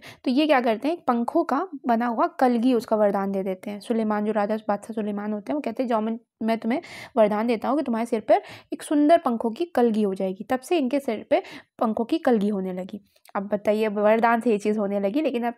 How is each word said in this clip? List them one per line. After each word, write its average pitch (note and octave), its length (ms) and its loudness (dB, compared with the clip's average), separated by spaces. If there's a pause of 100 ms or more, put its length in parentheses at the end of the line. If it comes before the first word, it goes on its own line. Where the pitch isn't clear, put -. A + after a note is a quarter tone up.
(240)
तो C4+ 80 0
ये C#4+ 140 4
क्या C#4+ 160 4
करते A#3+ 260 0
हैं, E4+ 100 -2 (100)
पंखों A#3+ 360 0
का E4 240 -2 (200)
बना A#3 200 0
हुआ B3 200 0
कलगी B3 460 2
उसका A3+ 220 0
वरदान G3+ 360 2
दे G3 120 -4
देते F#3+ 280 -8
हैं। G3+ 80 -12
सुलेमान, G#3+ 460 -2
जो A3 60 -2
राजा G#3+ 260 0 (100)
बादशाह G3+ 260 -4
सुलेमान G#3 400 -4
होते G#3 180 -8
हैं, C#4 40 -2
वो D4 60 -4
कहते A#3 220 -6
हैं, B3 40 -2
"जाओ, A3+ 140 0
मैं, A3+ 180 -4 (240)
मैं A3+ 140 0
तुम्हें A#3 240 -2 (360)
वरदान G#3+ 300 4
देता A3+ 220 0
हूँ C4+ 80 0
कि D#4 60 0
तुम्हारे A#3 220 -2
सिर A3+ 140 -2
पर E4 220 4 (320)
एक - 100 -12
सुंदर D4+ 340 6
पंखों A#3+ 340 0
की C#4+ 140 -4
कलगी A#3 360 2
हो G3 120 0
जाएगी।" F#3+ 300 -4
तब B3+ 160 -2
से F4 180 -2
इनके C#4 220 0
सिर A#3+ 300 -6
पे E4+ 140 2 (360)
पंखों A3+ 260 0
की D#4+ 120 -2
कलगी A3+ 320 2
होने F#3 240 -4
लगी। F#3 280 -10 (340)
अब G3+ 120 -6
बताइए, G#3+ 360 0
अब G#3+ 160 -2
वरदान A3+ 420 4
से A#3+ 80 0
ये G#3 80 2
चीज़ G#3+ 220 0
होने G3+ 200 -2
लगी, G3+ 220 0
लेकिन B3 220 -2
अब A#3+ 140 -4